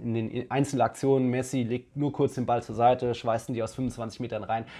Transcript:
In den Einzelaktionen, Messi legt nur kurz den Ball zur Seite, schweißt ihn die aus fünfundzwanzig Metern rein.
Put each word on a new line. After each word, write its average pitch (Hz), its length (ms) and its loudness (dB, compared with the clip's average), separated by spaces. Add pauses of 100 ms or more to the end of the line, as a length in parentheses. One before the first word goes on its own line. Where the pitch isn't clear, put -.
In 117 100 -2
den 113 380 -4
Einzelaktionen, 131 800 2
Messi 127 340 0
legt 123 340 -4
nur 143 160 0
kurz 139 220 0
den 127 100 -2
Ball 120 160 2
zur 110 140 -8
Seite, 120 400 4
schweißt 117 340 -2
ihn 127 60 -4
die 113 80 -2
aus 113 100 -4
fünfundzwanzig 117 460 -6
Metern 110 240 -6
rein. - 220 -2 (140)